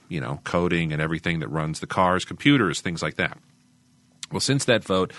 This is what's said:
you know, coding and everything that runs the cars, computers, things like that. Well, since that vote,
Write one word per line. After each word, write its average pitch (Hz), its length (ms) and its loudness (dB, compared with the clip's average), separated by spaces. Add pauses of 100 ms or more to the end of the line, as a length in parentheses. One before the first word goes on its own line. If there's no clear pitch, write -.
(100)
you 85 100 -4
know, 65 240 -6
coding 85 480 0
and 76 80 -2
everything 80 400 -2
that 62 80 -6
runs 78 320 -4
the - 60 -8
cars, 92 400 2
computers, 107 560 2
things 85 200 -4
like 78 140 -4
that. 87 220 -2 (960)
Well, 92 60 -4
since 135 260 0
that 110 180 4
vote, 95 340 2